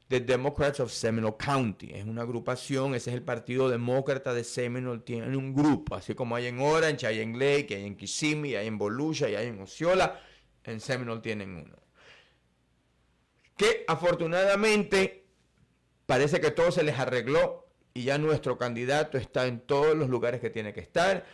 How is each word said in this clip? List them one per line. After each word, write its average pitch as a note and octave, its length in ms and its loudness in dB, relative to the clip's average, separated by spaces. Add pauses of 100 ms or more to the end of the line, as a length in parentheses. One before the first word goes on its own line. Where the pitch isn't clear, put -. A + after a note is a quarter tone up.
The B2+ 100 4
Democrats C#3 640 0
of A#2 100 -2
Seminole A2+ 480 0
County. B2 560 -2
Es G2+ 100 -10
una A2+ 180 -6
agrupación, B2+ 720 -2
ese A#2 140 -6
es B2 40 -4
el B2+ 80 -6
Partido B2+ 460 0
Demócrata B2+ 680 0
de A#2+ 80 -2
Seminole, B2 600 -4
tiene A#2 340 -4
un C3+ 180 -4
grupo, C#3+ 400 2
así G2 220 -6
como A#2 180 -4
hay B2 140 -2
en B2 100 -6
Orange, D3 480 2
hay A2 140 0
en A2+ 180 -4
Lake, C#3 380 2
hay G2+ 100 -8
en G2+ 100 -10
Kissimmee, D3 600 -2
hay G2+ 100 -4
en A2 100 -4
Volusia, C3 520 -2
hay G#2 180 -2
en A2 140 -8
Osceola, E3+ 600 0 (440)
en A2 160 -10
Seminole A#2+ 400 -4
tienen G#2 340 -8
uno. D#2+ 220 -16 (1800)
Que A3 300 2
afortunadamente F#3+ 1400 2 (800)
parece C#3+ 340 4
que D3 100 4
todo E3 220 4
se E3+ 100 2
les D3 160 0
arregló B2+ 680 2 (260)
y B2+ 80 -6
ya C3+ 160 0
nuestro D3 400 0
candidato B2 580 0
está B2+ 300 -2
en A#2+ 140 -4
todos D3+ 360 4
los D3 120 0
lugares A#2+ 320 0
que A2+ 100 -4
tiene G#2+ 220 -6
que G#2+ 80 -12
estar, F3+ 540 0